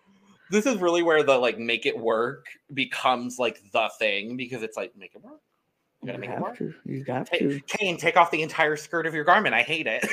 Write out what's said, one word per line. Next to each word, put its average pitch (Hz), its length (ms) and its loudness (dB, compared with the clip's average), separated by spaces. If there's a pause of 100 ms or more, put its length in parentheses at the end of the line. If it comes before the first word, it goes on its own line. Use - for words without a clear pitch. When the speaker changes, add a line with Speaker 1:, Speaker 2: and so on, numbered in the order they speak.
(500)
Speaker 1:
this 208 140 2
is 247 140 2
really 175 240 4
where 156 200 6
the, 135 140 6
like, 120 220 2
make 117 260 -2
it 120 140 0
work 113 480 -2 (260)
becomes, 123 680 -2
like, 117 220 -2 (100)
the 110 280 0
thing, 107 400 -2
because 120 240 -10
it's 110 160 -10
like, 98 180 -10
"Make 95 180 -20
it 90 80 -20
work. 285 180 -20 (600)
You - 60 -14
gotta 98 100 -10
Speaker 2:
You - 40 -12
Speaker 1:
make 101 100 -10
it - 20 -10
Speaker 2:
have - 100 -6
Speaker 1:
work." 226 140 -8
Speaker 2:
to. - 180 -8 (120)
You 135 180 -8
got 131 220 -6
Speaker 1:
Ta-, 175 100 -4
Speaker 2:
to. 139 300 -2
Speaker 1:
Kane, 185 320 -4
take - 180 0
off 170 140 6
the 160 100 -2
entire 156 360 0
skirt 160 300 -4
of 160 60 -4
your 151 120 -2
garment. 175 300 4
I 117 60 4
hate 151 260 -2
it. 113 260 -2